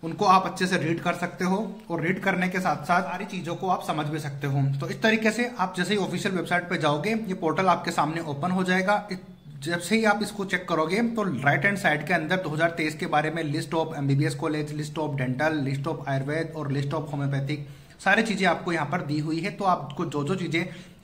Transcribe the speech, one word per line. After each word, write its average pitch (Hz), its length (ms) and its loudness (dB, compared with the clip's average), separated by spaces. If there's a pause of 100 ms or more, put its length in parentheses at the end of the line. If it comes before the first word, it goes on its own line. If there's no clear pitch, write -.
उनको 165 220 -2
आप 185 200 8
अच्छे 180 220 -2
से 185 100 2
read 165 240 0
कर 175 140 0
सकते 180 300 -4
हो, 190 120 2 (320)
और 170 120 -2
read 185 220 0
करने 185 260 2
के 185 100 -2
साथ 160 260 0
साथ 180 180 4
सारी 180 220 -6
चीज़ों 170 300 -6
को 185 140 -4
आप 180 180 2
समझ 156 180 0
भी 151 140 -2
सकते 143 280 -4
हो। 139 160 4 (160)
तो 165 100 -4
इस 196 120 -6
तरीके 220 300 4
से 240 140 0 (140)
आप 185 180 0
जैसे 180 160 0
ही 208 60 2
official 185 360 0
website 175 340 0
पे 185 80 0
जाओगे, 151 400 2
ये 185 180 -4
पोर्टल 175 320 2
आपके 170 240 2
सामने 160 320 0
open 147 280 -2
हो 185 120 2
जाएगा। 190 440 2 (540)
जब 170 180 -2
से 214 160 0
ही 220 100 4
आप 208 160 4
इसको 196 240 -4
check 180 240 -2
करोगे 165 400 2
तो 226 140 -2 (200)
right 143 220 4
hand 202 120 2
side 151 300 0
के 185 60 2
अंदर 175 280 0
दो 170 80 -4
हज़ार 160 220 2
तेईस 156 240 -2
के 180 120 -4
बारे 151 240 2
में 165 120 -4
list 156 320 -2
of 160 220 0
एमबीबीएस 139 380 2
कॉलेज, 151 420 -2
list 147 220 -6
of 147 180 -2
dental, 139 460 0
list 135 240 -2
of 147 200 -4
ayurved 143 500 -2
और 139 160 -2
list 139 200 -2
of 151 160 -2
homeopathic 139 960 -4
सारी 202 200 4
चीज़ें 190 240 2
आपको 170 260 0
यहाँ 151 180 0
पर 175 120 0
दी 147 160 -2
हुई 156 200 -2
है। 196 120 -4
तो 208 160 -4
आपको 170 380 0
जो 143 180 -2
जो 190 120 0
चीज़ें 165 300 0 (380)